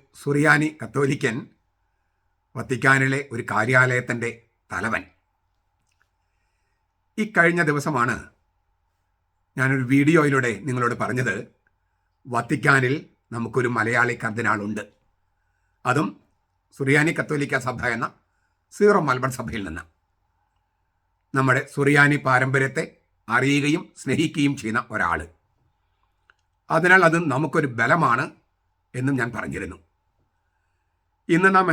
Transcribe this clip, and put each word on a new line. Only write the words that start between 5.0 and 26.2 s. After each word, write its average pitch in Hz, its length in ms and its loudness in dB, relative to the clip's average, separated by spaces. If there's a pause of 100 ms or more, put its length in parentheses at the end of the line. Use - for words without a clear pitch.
ഈ 214 80 -2 (120)
കഴിഞ്ഞ 170 260 4
ദിവസമാണ് 139 680 -2 (1300)
ഞാനൊരു 131 260 0 (100)
വീഡിയോയിലൂടെ 139 600 2 (140)
നിങ്ങളോട് 123 340 -2
പറഞ്ഞത്, 113 340 -2 (920)
വത്തിക്കാനിൽ 127 680 0 (360)
നമുക്കൊരു 117 460 -2
മലയാളി 120 460 0
കർദിനാളുണ്ട്. 107 600 -4 (1000)
അതും 127 220 0 (720)
സുറിയാനി 147 320 2
കത്തോലിക്ക 143 460 -4 (100)
സഭ 123 180 -6
എന്ന 120 220 -4 (680)
സീറോ 208 260 4
മലബാർ 131 320 0
സഭയിൽ 117 360 -8
നിന്ന്. 82 160 -12 (1500)
നമ്മുടെ 131 280 2 (120)
സുറിയാനി 143 520 4
പാരമ്പര്യത്തെ 131 580 0 (440)
അറിയുകയും 139 540 0 (180)
സ്നേഹിക്കുകയും 143 600 -2
ചെയ്യുന്ന 110 220 -4 (100)
ഒരാൾ. 87 280 -2 (1500)